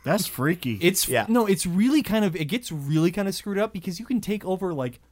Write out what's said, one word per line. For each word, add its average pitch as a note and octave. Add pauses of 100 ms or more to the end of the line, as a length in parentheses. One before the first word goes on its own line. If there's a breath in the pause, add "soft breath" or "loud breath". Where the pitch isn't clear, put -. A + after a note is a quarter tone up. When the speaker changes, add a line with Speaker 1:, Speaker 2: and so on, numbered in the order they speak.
Speaker 1:
That's E3+
freaky. C3
Speaker 2:
it's F3+
Speaker 3:
Yeah. A#2+
Speaker 2:
no, A3+
it's G3
really A3
kind G#3+
of, F3
it D#3+
gets -
really D#3
kind G3
of F#3+
screwed G3
up G#3+
because F3+
you A#3
can B3
take G3+
over, F#3
like, B2+ (140)